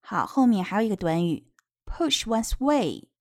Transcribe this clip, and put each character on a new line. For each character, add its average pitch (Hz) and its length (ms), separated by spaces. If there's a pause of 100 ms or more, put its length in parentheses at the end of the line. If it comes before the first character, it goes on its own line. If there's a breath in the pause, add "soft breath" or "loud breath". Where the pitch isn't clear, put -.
好， 185 220
后 269 220
面 202 180
还 180 160
有 226 40
一 220 40
个 202 60
短 170 320
语， - 260 (320)
push - 380
one's 226 340
way 247 640